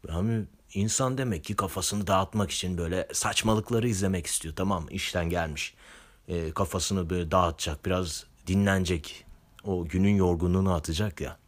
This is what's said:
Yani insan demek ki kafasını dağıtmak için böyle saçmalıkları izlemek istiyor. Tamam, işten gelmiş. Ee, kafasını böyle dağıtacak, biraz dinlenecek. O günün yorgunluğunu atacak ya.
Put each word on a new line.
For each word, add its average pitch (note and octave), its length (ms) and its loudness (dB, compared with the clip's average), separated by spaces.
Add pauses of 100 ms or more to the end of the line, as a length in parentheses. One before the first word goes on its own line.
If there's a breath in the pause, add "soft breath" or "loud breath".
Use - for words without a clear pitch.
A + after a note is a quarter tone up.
Yani G2+ 360 -2 (300)
insan B2+ 440 0
demek A2 260 -2
ki G#2 120 -4
kafasını G2 500 -2
dağıtmak F#2+ 440 2
için F2+ 280 -4
böyle F2 340 -2
saçmalıkları A2 760 2
izlemek F#2+ 380 0
istiyor. - 300 -4
Tamam, F#2 340 0
işten E2+ 400 -2
gelmiş. E2 440 -4 (540 loud breath)
Ee, E2 220 -4
kafasını F#2 600 -2
böyle F2 200 -2
dağıtacak, E2+ 560 0
biraz F#2 400 -2 (200)
dinlenecek. F#2+ 760 0 (400)
O F2+ 240 -2
günün F#2+ 260 4
yorgunluğunu F2+ 600 4
atacak E2 460 -2
ya. C2 280 -8